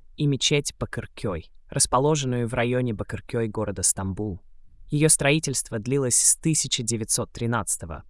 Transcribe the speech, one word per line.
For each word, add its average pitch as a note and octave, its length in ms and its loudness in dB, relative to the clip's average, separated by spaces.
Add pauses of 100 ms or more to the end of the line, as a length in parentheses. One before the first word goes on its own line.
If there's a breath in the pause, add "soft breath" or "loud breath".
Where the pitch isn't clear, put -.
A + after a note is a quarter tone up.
(180)
и D3+ 100 2
мечеть C#3+ 520 2
Бакыркей, - 720 -6 (180)
расположенную C3 800 2
в A2+ 60 -6
районе B2 400 0
Бакыркей A2 540 -4
города G2+ 360 -4
Стамбул. F#2+ 580 -2 (460)
Ее D3+ 220 4
строительство D3 680 0
длилось B2 380 0
с - 220 4
тысяча D3 440 0
девятьсот A2+ 500 -2
тринадцатого A2+ 800 -2